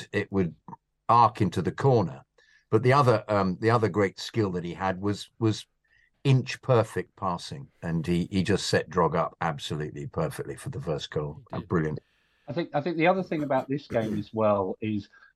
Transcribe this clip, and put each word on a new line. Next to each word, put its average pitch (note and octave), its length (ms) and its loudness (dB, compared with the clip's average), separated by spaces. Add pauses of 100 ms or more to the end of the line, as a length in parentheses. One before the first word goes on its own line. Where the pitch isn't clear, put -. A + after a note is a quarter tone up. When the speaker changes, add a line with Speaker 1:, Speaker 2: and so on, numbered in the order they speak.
(120)
Speaker 1:
it G2 200 -2
would F#2 220 0 (560)
arc A#2 320 6
into F2+ 180 0
the F2 120 -2
corner. G#2 500 2 (480)
But G#2+ 120 4
the B2+ 120 6
other, B2+ 340 4
um, F#2+ 320 0
the A2 100 4
other A2+ 180 4
great F#2+ 300 0
skill G#2 340 -2
that F2 120 -4
he E2+ 100 -8
had F#2 260 -4
was, G2+ 280 -4 (100)
was A2 260 0 (600)
inch C3 380 2
perfect A2 540 0
passing, E2 520 -6 (140)
and E2 240 -2
he, F2 240 0
he F#2+ 120 0
just F2 240 0
set - 240 0
Drog E2 240 2
up E2 260 -2
absolutely D2+ 680 -6
perfectly C#2+ 480 -6
for - 140 -12
the C#2 100 -10
first C#2+ 300 -6
goal. D2 300 -6 (120)
Speaker 2:
He - 80 -6
did. - 80 -14
Speaker 1:
Brilliant. D#2 320 -2 (480)
Speaker 3:
I - 40 -10
think, E3 220 -6
I D3 60 0
think E3 180 -4
the D#3+ 80 2
other F#3 160 2
thing E3 200 -4
about C3+ 260 -2
this C#3 180 -6
game A2 320 -2
as G2+ 160 -8
well G#2 480 2
is G#2+ 260 -4 (280)